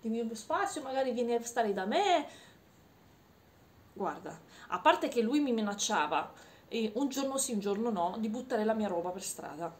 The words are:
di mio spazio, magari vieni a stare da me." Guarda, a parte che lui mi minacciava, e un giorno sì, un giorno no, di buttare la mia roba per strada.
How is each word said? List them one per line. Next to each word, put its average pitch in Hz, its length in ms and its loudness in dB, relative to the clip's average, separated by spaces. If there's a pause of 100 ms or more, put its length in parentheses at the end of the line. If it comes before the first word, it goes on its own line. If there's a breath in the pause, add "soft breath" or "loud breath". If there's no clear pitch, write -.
di 226 80 -6
mio 226 240 -2
spazio, 330 480 -2
magari 262 300 0
vieni 233 240 2
a 233 80 0
stare 220 280 0
da 190 140 0
me." 349 420 4 (1700 loud breath)
Guarda, 156 460 -6 (280 loud breath)
a - 120 -4
parte - 280 6
che 240 140 0
lui 254 180 2
mi 277 120 2
minacciava, 202 800 0 (360 loud breath)
e 220 280 -2
un 269 140 2
giorno 269 280 -2
sì, 269 160 -2
un 208 60 0
giorno 202 300 0
no, 180 300 0
di 220 100 -2
buttare 240 340 -2
la 220 100 2
mia 214 140 0
roba 180 220 -2
per 180 140 -6
strada. 165 560 -8